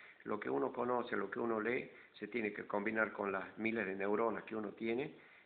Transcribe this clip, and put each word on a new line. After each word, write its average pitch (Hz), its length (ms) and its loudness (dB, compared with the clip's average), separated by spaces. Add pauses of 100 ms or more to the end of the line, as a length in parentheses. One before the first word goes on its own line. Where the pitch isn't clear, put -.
(260)
lo 107 140 0
que 123 100 -4
uno 135 220 2
conoce, 120 440 2
lo 101 140 0
que 117 100 -4
uno 117 200 2
lee, 123 300 0 (240)
se - 140 -8
tiene 107 260 0
que - 140 -8
combinar 104 440 2
con 101 200 0
las 92 260 -2
miles 110 280 2
de 95 100 -2
neuronas 104 480 2
que 110 120 -8
uno 107 180 -4
tiene 123 420 -2 (300)